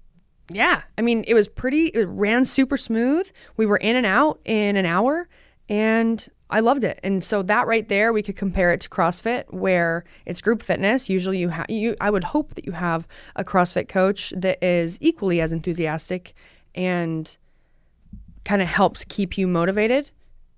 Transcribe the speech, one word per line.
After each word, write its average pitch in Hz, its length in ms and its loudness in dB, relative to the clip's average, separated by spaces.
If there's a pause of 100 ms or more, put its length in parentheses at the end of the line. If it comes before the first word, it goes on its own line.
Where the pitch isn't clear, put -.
(520)
yeah, 262 300 2 (140)
I 220 60 -2
mean, 233 260 2
it 226 60 4
was 208 140 6
pretty, 294 400 0
it 208 200 0
ran 208 380 2
super 269 300 2
smooth. 254 540 0 (260)
We 220 100 2
were 202 100 2
in 226 200 0
and 247 100 2
out 202 380 2
in 208 320 0
an 190 100 2
hour, 254 420 0 (400)
and 220 580 0 (220)
I 214 120 0
loved 240 240 2
it. 160 200 -4
And 196 180 0
so 202 200 0
that 208 240 0
right 226 200 0
there, 208 260 2
we 214 100 0
could 202 140 -8
compare 180 360 0
it 175 80 0
to - 80 -6
CrossFit, 190 640 -2
where 175 520 0 (200)
it's - 160 -8
group 226 220 0
fitness. 202 480 0
Usually 190 280 0
you 175 120 0
ha-, 165 180 -8
you, 226 320 -2
I 208 100 0
would 190 140 0
hope - 300 -2
that - 100 -14
you - 80 -8
have 165 340 -4 (300)
a - 80 -4
CrossFit 180 440 0
coach 190 480 0
that 185 280 -2
is 175 360 0
equally 190 400 0
as 160 120 -2
enthusiastic 165 840 -4 (400)
and 175 640 -4 (1080)
kinda 202 200 0
helps 175 400 0
keep - 320 -6
you 190 100 0
motivated 208 640 0 (480)